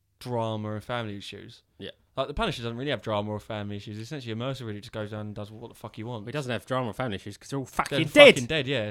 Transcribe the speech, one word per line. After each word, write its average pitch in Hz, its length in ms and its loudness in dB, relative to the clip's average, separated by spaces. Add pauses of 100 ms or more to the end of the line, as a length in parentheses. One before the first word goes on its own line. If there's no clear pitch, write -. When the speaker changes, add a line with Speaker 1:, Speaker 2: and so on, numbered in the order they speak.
(180)
Speaker 1:
drama 110 540 -2
and 107 120 -6
family 113 340 -6
issues. 98 440 -16 (160)
Speaker 2:
Yeah. 98 120 -10 (260)
Speaker 1:
Like, 135 120 -2
the 147 40 -8
Punisher 165 300 -2
doesn't 117 160 -4
really 139 140 -4
have 101 100 -4
drama 107 300 0
or 104 60 -4
family 104 380 -6
issues. 104 220 -10
He's 110 80 -10
essentially 123 260 -8
a 110 40 -4
mercenary 120 400 -6
who 101 40 -12
just 117 120 -16
goes 107 180 -6
down 107 160 -8
and 104 80 -10
does 104 160 -10
what 113 180 -14
the - 60 -20
fuck - 220 -16
he 107 60 -8
wants. 113 220 -8
Speaker 2:
He 120 80 -10
doesn't 139 180 -4
have 110 140 -4
drama 127 240 -2
or 98 60 -4
family 117 220 -4
issues 101 200 -10
'cause - 140 -18
they're 139 80 -4
all 131 80 -6
Speaker 1:
They're - 80 -18
Speaker 2:
fucking - 240 0 (100)
dead. 285 280 12
Speaker 1:
fucking 120 100 -2
dead, 151 200 0
yeah. 127 240 0